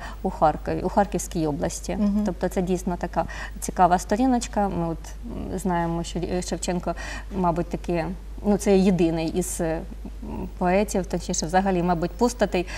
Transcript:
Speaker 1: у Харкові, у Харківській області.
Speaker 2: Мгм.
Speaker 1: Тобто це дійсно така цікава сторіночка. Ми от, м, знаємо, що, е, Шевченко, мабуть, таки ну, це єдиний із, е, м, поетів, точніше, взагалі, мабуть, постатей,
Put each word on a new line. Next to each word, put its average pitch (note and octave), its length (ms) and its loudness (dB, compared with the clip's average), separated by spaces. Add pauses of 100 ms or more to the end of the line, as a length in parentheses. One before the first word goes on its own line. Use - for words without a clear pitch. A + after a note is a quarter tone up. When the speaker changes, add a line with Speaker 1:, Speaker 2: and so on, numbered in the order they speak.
(220)
Speaker 1:
у F#3 80 0
Харкові, D#3+ 520 2
у F3+ 60 0
Харківській F3+ 580 0
області. E3 540 -4
Speaker 2:
Мгм. G#3 260 2
Speaker 1:
Тобто F3+ 220 -2
це F#3+ 140 0
дійсно F3+ 360 0
така E3+ 260 -2 (360)
цікава F3+ 380 4
сторіночка. A#3 680 2
Ми F3 200 -2
от, D#3+ 100 -4 (540)
м, F#3 60 -4
знаємо, E3+ 460 0
що, - 140 -6
е, F3+ 240 -2
Шевченко, F3 520 -4 (420)
мабуть, F3 300 2
таки E3+ 380 -2 (420)
ну, G#3 100 6
це G3 220 6
єдиний E3 500 4
із, F3 320 -2
е, E3 200 0 (440)
м, F#3 240 -8 (100)
поетів, F#3+ 480 2
точніше, F3 400 -4
взагалі, F#3 360 4
мабуть, F3 280 2
постатей, G3+ 560 2 (120)